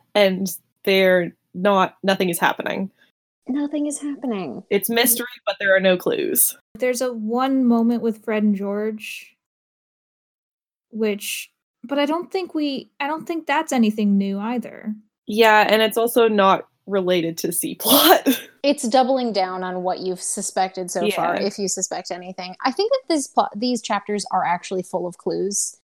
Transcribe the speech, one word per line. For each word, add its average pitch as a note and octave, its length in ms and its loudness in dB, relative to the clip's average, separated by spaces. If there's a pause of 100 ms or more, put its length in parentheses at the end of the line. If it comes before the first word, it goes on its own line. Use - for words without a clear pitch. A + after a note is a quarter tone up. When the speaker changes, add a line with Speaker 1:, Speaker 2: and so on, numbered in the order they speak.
(140)
Speaker 1:
and F#3+ 420 2 (280)
they're F#3 520 4 (200)
not, F#3+ 480 2
nothing F#3+ 260 2
is E3+ 100 -4
happening. - 520 0 (560)
Speaker 2:
Nothing D4 400 -4
is C#4+ 120 -6
happening. A3 680 -6
Speaker 1:
It's G3+ 200 0
mystery, A#3 360 0 (220)
but G3 120 -2
there G3 160 2
are F#3+ 40 4
no F#3 180 4
clues. - 580 -2 (200)
Speaker 3:
There's B3+ 260 -2
a B3+ 120 -2
one B3 520 0
moment A#3 380 2
with A3 200 -4
Fred G#3+ 200 -2
and G#3 120 2
George, G#3 800 -8 (1600)
which, G#3+ 600 -4 (320)
but C#4 160 -4
I D4 60 2
don't E4 260 -2
think F#4+ 240 -4
we, D4 440 -4
I C#4 80 -4
don't D4+ 200 -6
think E4 200 -6
that's D4+ 240 -2
anything G#3+ 460 2
new G3 220 -2
either. A3 540 -8 (340)
Speaker 1:
Yeah, G#3+ 420 6
and A3 120 6
it's A3 160 0
also A#3 300 4
not F#3+ 400 4 (200)
related F3+ 520 0
to F3+ 120 -4
C - 240 -4
plot. C#4+ 520 4
<laughs> - 220 0 (120)
Speaker 2:
It's C#4+ 240 0
doubling B3 460 2
down F#3 320 -2
on F#3 200 -6
what F3+ 160 -2
you've F#3 220 -6
suspected F#3 680 -4
so G3 200 -2
far, F3 260 -2
Speaker 1:
Yeah. G3 100 -2
Speaker 2:
if G3+ 100 -6
you G3 120 -4
suspect - 420 -6
anything. F3+ 540 -12
I C4 80 0
think G#4+ 180 -2
that C5 160 0
this D4+ 180 0
plot, - 300 0
these A#3+ 260 -2
chapters G#3 500 -4
are F#3 120 0
actually F3+ 400 -4
full F3+ 240 -6
of F3 100 -14
clues F3+ 680 -4